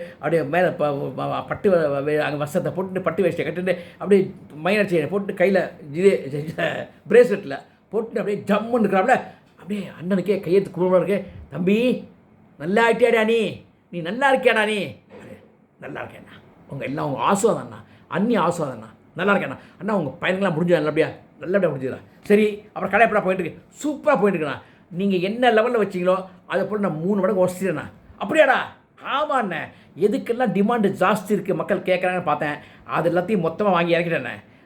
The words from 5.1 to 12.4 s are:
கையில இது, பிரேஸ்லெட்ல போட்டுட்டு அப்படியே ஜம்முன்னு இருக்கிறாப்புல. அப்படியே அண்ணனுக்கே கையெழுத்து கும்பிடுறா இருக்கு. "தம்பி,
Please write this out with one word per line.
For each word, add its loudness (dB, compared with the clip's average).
கையில 2
இது, 2
பிரேஸ்லெட்ல 4
போட்டுட்டு -4
அப்படியே -4
ஜம்முன்னு 2
இருக்கிறாப்புல. 4
அப்படியே -8
அண்ணனுக்கே 0
கையெழுத்து 2
கும்பிடுறா 2
இருக்கு. 0
"தம்பி, 0